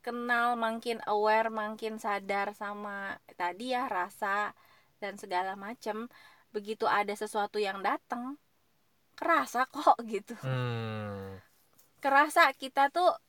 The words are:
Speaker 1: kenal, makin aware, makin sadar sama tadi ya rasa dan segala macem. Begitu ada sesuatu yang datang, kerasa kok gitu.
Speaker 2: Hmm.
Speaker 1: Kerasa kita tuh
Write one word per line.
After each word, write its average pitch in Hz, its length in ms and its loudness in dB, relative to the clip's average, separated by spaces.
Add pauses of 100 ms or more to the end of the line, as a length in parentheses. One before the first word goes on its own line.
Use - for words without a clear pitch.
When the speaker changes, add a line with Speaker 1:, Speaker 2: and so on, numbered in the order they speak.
Speaker 1:
kenal, 240 440 0 (160)
makin 226 320 -2 (160)
aware, 214 360 4 (120)
makin 214 320 -6 (120)
sadar 202 420 -2 (140)
sama 202 580 -8 (200)
tadi 180 260 -4 (100)
ya 247 80 -2 (140)
rasa 196 560 -2 (480)
dan 196 120 -6 (100)
segala 190 300 -2 (120)
macem. 214 320 -6 (580)
Begitu 214 300 -4 (140)
ada 202 140 0 (100)
sesuatu 208 340 -4 (100)
yang 196 200 -4
datang, 240 360 -2 (960)
kerasa 294 420 2 (140)
kok 302 220 6 (160)
gitu. 214 280 -6
Speaker 2:
Hmm. 110 960 -4 (680)
Speaker 1:
Kerasa 285 580 6
kita 269 320 2
tuh 349 160 6 (200)